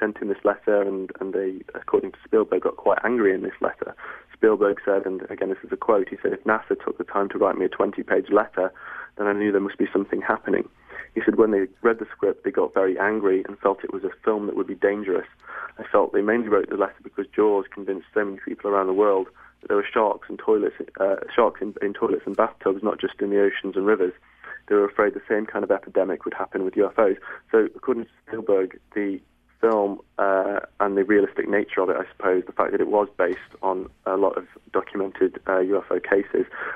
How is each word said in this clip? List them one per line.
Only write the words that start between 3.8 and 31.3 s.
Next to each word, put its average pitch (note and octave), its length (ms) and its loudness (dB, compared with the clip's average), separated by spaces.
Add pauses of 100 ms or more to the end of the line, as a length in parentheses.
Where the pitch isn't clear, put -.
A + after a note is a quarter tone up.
Spielberg G2+ 500 2
said, G2 220 0
and F#2+ 240 -6
again, F#2+ 180 -4
this F#2+ 160 -4
is - 80 -8
a F#2+ 60 -4
quote, G2+ 320 2
he F#2 120 -10
said, - 120 0
"If F#2+ 100 -10
nasa G#2+ 400 0
took - 140 -6
the - 80 -6
time G2 240 -2
to - 80 -6
write F#2+ 200 2
me F#2 80 0
a F#2 40 2
twenty-page G2 600 -2
letter, G2+ 420 2 (440)
then G#2 100 -2
I G2+ 60 2
knew G#2 180 0
there G2 100 4
must G2 160 -6
be G2+ 160 0
something G2 280 0
happening." G2 460 -2 (480)
He A2+ 80 -2
said, G#2+ 120 4
"When A2 160 6
they G2 160 2 (160)
read A2+ 160 4
the A2 120 -8
script, - 320 -2
they G2+ 80 -2
got F#2 220 0
very F#2+ 260 2
angry G2 480 2
and G2+ 120 -12
felt G2 240 0
it - 100 -8
was F#2+ 100 -8
a F#2 80 -4 (140)
film G#2+ 220 0
that - 100 -4
would G2 100 -2
be G2 80 -6
dangerous. G2 520 0 (500)
I A2 60 -12
felt - 280 2
they G2 100 2
mainly A2 280 0
wrote G2+ 200 2
the - 60 -4
letter G2 260 -2
because - 260 -8
Jaws G#2 400 2
convinced G2 460 -8
so G#2+ 120 0
many G2 180 -8
people G#2 280 -6
around F#2+ 160 2
the F#2 60 0
world G2 340 4 (340)
that - 60 -20
there G2+ 100 2
were G2+ 160 0
sharks G#2+ 340 0
and G2+ 100 -10
toilets, G#2 380 0 (240)
uh, F#2+ 180 2 (160)
sharks - 280 2
in, G2+ 200 -8
in G2+ 120 -2
toilets G2+ 320 0
and G2 100 -6
bathtubs, G2+ 480 0
not G#2 160 -2
just - 220 -6
in G2+ 80 -2
the G2+ 100 4
oceans G2 380 0
and F#2+ 80 0
rivers. F#2+ 280 2 (540)
They G#2 80 2
were G2+ 100 6
afraid G2+ 280 0
the G2+ 140 -8
same G#2+ 180 0
kind G2+ 180 -4
of G2+ 80 2
epidemic F#2+ 520 0
would - 100 -6
happen F#2+ 300 -4
with F#2 140 -4
U G2+ 100 4
F - 100 -6
Os." G2 200 4 (340)
So, A2 240 4
according A#2 300 -4
to - 40 -20 (160)
Spielberg, G2 540 0 (160)
the G2+ 240 -4 (400)
film, G#2 400 2 (180)
uh, G2 440 0 (180)
and G2 180 2
the G2 60 4
realistic G2+ 460 2